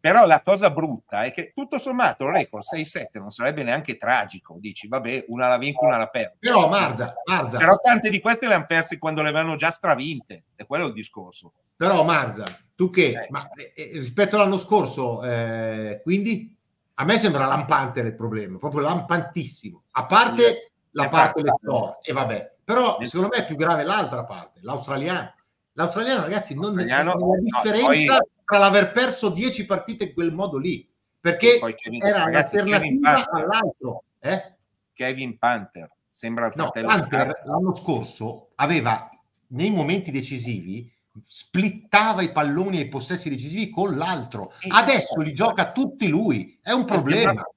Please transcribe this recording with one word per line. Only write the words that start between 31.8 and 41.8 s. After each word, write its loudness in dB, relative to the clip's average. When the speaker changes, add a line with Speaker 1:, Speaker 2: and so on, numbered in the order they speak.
Speaker 2:
era 4
Speaker 1:
ragazzi, 2
Kevin 2
Speaker 2:
un'alternativa 4
Speaker 1:
Panther. -2
Speaker 2:
all'altro, -2
eh? -6
Speaker 1:
Kevin -6
Panther, -2
sembra -6
il -4
Speaker 2:
No, -2
Speaker 1:
fratello -4
Speaker 2:
Panther 2
Speaker 1:
scarso. -10
Speaker 2:
l'anno 0
scorso -6
aveva 0
nei -2
momenti -2
decisivi, -8
splittava 0